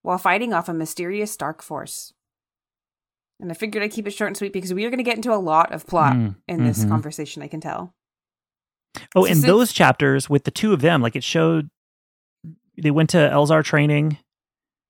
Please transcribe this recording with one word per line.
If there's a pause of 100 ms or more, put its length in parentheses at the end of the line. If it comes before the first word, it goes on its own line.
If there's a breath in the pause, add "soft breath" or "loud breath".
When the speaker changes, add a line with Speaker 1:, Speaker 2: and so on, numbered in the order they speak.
Speaker 1:
while
fighting
off
a
mysterious
dark
force. (1300)
And
I
figured
I'd
keep
it
short
and
sweet
because
we
are
gonna
get
into
a
lot
of
plot
Speaker 2:
Mm, (100)
Speaker 1:
in
this
Speaker 2:
mm-hmm.
Speaker 1:
conversation,
I
can
tell. (1200 loud breath)
Speaker 2:
Oh,
Speaker 1:
So
Speaker 2:
and
Speaker 1:
since
Speaker 2:
those
chapters
with
the
two
of
them,
like,
it
showed (1040)
they
went
to
Elzar
training (720)